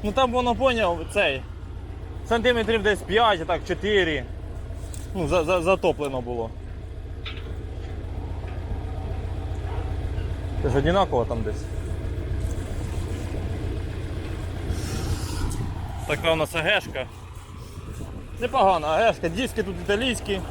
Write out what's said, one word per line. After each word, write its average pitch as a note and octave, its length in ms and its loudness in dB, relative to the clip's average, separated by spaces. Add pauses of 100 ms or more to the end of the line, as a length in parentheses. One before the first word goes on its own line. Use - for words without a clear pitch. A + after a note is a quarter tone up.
Ну G#3 80 2
там B3 200 4
воно, B3 240 2
поняв, A3 440 4 (140)
цей, D3+ 280 4 (840)
сантиметрів A3+ 560 4
десь G3+ 180 4
п'ять, G3 460 4
так, E3 200 2
чотири. F3+ 560 2 (920)
Ну, F3 120 0
за-, E3 160 4
за-, F3 180 4
затоплено D#3 600 2
було. A#2+ 280 -2 (4000)
Це C#3 60 4
ж B2 80 4
однаково D3+ 480 4
там A#2 180 -2
десь. G#2 200 -2 (4000)
Така E3 260 4
у - 20 6
нас D#3 200 2
А E3 60 2
Г F#3 200 4
шка. B2+ 240 -6 (1300)
Непогана F#3+ 480 6
А D#3 100 4
Г G#3+ 160 6
шка, - 160 0
диски G#3+ 340 0
тут F#3 200 -2
італійські G3+ 560 0 (120)